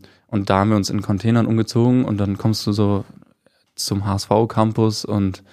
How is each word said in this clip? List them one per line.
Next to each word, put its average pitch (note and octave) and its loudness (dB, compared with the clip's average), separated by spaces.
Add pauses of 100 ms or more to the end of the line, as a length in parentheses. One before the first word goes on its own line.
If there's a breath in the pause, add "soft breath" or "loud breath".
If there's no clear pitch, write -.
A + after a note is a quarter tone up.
(280 soft breath)
und G2 -4
da F#2+ 4
haben G2+ 2
wir G#2+ 2
uns G2 -2
in G#2+ -4
Containern A2 0
umgezogen A#2 2
und G#2+ -2
dann G2 -2
kommst G#2+ -2
du G#2+ 0
so G2+ 0 (720)
zum G2+ -4
H G2+ -2
S G2 -4
V-Campus A2 0
und G2 -2